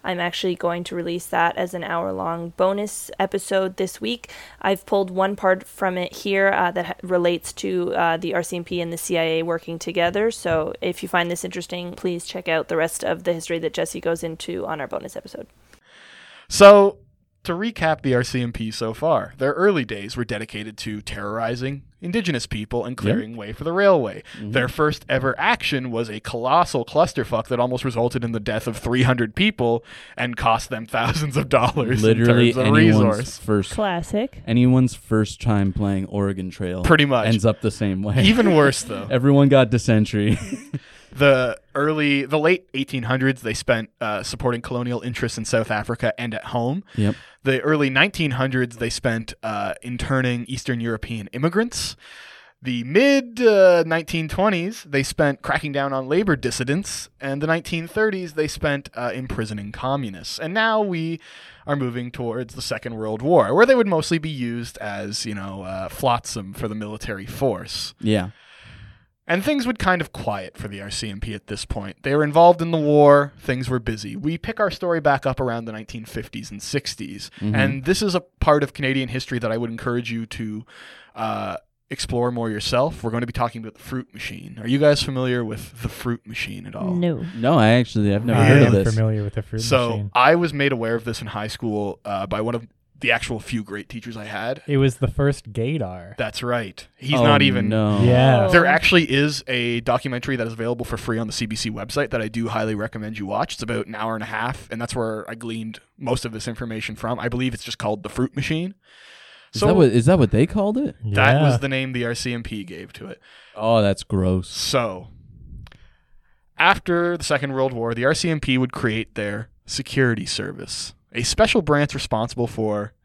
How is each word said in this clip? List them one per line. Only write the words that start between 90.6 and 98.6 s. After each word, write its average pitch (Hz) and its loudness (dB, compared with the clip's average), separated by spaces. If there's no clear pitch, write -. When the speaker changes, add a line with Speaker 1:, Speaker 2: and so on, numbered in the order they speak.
Speaker 2:
aware 117 0
of 113 -4
this 117 -6
in 110 -10
high 107 -6
school, 104 -4
uh, 101 -4
by 104 -2
one 117 -2
of 117 -6
the 120 2
actual 117 -2
few 110 -6
great 101 -12
teachers 113 -12
I 104 -12
had. 107 -6
Speaker 4:
It 143 2
was 135 4
the 123 0
first 139 -2
gaydar. 101 -6
Speaker 2:
That's 110 -6
right. 120 -4
He's 135 -2
Speaker 3:
Oh, 120 4
Speaker 2:
not 143 6
even 127 2
Speaker 3:
no. 107 2
Speaker 4:
Yeah. 123 6
Speaker 2:
There 175 8